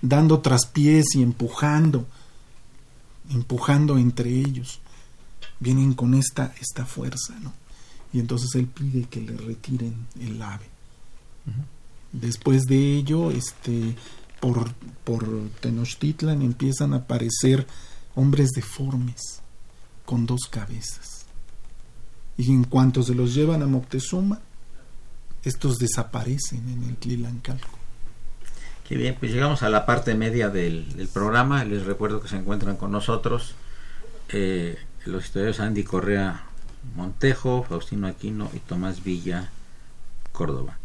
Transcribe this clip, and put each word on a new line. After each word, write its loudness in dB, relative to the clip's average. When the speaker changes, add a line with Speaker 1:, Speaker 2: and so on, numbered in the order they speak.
Speaker 1:
dando 8
traspiés 6
y 6
empujando, 4
empujando 4
entre 4
ellos. -2
Vienen 4
con 4
esta, 2
esta -6
fuerza, -6
¿no? -10
Y 2
entonces -2
él 2
pide -2
que -8
le -8
retiren -6
el -6
ave. -10
Speaker 2:
Ujú. -6
Speaker 1:
Después 2
de 4
ello, 0
este, -2
por, 2
por -2
Tenochtitlan 0
empiezan 2
a 2
aparecer 2
hombres 6
deformes -4
con 2
dos 0
cabezas. -6
Y 4
en 6
cuanto 4
se 2
los 2
llevan 4
a 0
Moctezuma, 0
estos 0
desaparecen -2
en -2
el -2
Tlilancalco. -4
Speaker 3:
Qué -2
bien, 0
pues -2
llegamos 2
a 2
la 4
parte 2
media 2
del, 0
del -4
programa. 2
Les -2
recuerdo 0
que -8
se -4
encuentran 2
con -4
nosotros, 0
eh, 0
los -4
historiadores 0
Andy 0
Correa 0
Montejo, 2
Faustino -4
Aquino -4
y -8
Tomás -4
Villa -2
Córdoba. 0